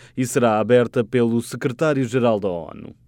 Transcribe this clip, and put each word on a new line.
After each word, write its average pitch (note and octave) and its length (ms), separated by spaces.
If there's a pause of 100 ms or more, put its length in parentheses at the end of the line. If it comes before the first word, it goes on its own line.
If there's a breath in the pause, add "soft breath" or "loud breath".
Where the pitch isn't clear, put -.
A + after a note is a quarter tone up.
(180 loud breath)
e B2+ 80
será A#2+ 320
aberta A#2+ 460
pelo A#2 400
secretário-geral B2 960
da G2 100
onu. - 460 (120)